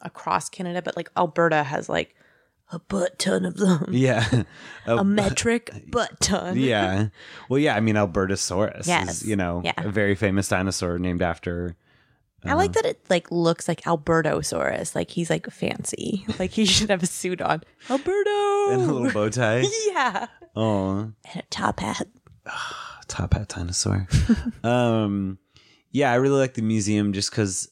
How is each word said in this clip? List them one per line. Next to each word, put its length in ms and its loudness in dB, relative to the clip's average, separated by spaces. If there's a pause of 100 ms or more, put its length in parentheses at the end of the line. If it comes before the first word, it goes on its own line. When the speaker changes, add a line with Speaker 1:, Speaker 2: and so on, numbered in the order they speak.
Speaker 1:
across 460 -4
Canada, 340 -8
but, 140 -6
like, 200 -8
Alberta 460 2
has, 260 -6
like, 260 -2 (580)
a 60 -8
butt 400 -4
ton 260 0
of 120 -6
them. 340 4
Speaker 2:
Yeah. 520 2 (220)
Speaker 1:
<laughs> 220 -18
A 60 0
Speaker 2:
Al- 120 4
Speaker 1:
metric 640 0 (200)
butt 300 -2
ton. 380 0
Speaker 2:
Yeah. 500 2 (400)
Well, 100 2
yeah, 180 2
I 40 2
mean, 160 4
Albertosaurus 880 0
Speaker 1:
Yes. 360 0
Speaker 2:
is, 60 -6
you 80 0
know, 280 0
Speaker 1:
Yeah. 120 0
Speaker 2:
a 140 -4
very 240 2
famous 340 0
dinosaur 500 0
named 240 -2
after, 540 -4 (720)
Speaker 1:
I 80 0
like 160 2
Speaker 2:
uh, 120 0
Speaker 1:
that 40 -4
it, 240 -6
like, 200 0
looks 380 0
like 140 -4
Albertosaurus. 1120 0
Like, 160 -2
he's, 200 -4
like, 200 -2
fancy. 840 -6
<laughs> 60 -8
Like, 140 -4
he 120 2
should 260 4
have 120 2
a 40 0
suit 360 -6
on. 200 0 (280)
Alberto! 800 0
Speaker 2:
And 120 2
a 100 2
little 200 0
bow 160 0
tie. 360 2 (120)
Speaker 1:
<laughs> 120 -4
Yeah. 380 0 (300)
Speaker 2:
Aw. 440 2
Speaker 1:
And 140 -8 (220)
a 140 -8
top 300 -4
hat. 260 -6 (400)
Speaker 2:
<sighs> 600 -12
Top 260 -2
hat 140 0
dinosaur. 600 -2 (260)
<laughs> 300 -4
Um, 760 2 (520)
yeah, 200 2
I 60 4
really 220 4
like 160 2
the 80 -2
museum 500 2
just 180 -2
'cause 420 -2